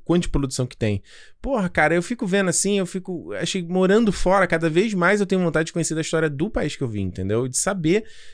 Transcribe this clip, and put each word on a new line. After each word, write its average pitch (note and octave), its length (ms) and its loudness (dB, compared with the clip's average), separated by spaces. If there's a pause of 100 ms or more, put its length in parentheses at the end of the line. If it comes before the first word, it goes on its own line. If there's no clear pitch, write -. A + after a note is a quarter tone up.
quanto E3+ 180 2
de - 60 -4
produção C#3 380 -2
que - 100 -12
tem. G#2 260 0 (380)
Porra, A3+ 280 -2
cara, D#3 260 2
eu F3 80 2
fico A#3 240 -4
vendo F#3+ 220 2
assim, G3+ 300 0
eu F#3 80 -2
fico, F3 480 -8
achei, E3+ 280 -4
morando F#3 500 4
fora, F#3 340 4
cada E3 240 0
vez G3+ 240 2
mais F#3+ 260 4
eu G3 60 0
tenho F#3 160 0
vontade E3 240 0
de - 80 -12
conhecer E3 200 -2
da D#3+ 60 -2
história D#3+ 300 0
do C#3+ 180 -2
país G#3+ 280 -4
que - 60 -6
eu B2+ 60 -2
vim, G#2 140 -4
entendeu? G2 460 -2
De C3 100 -6
saber, F#3 460 0 (300)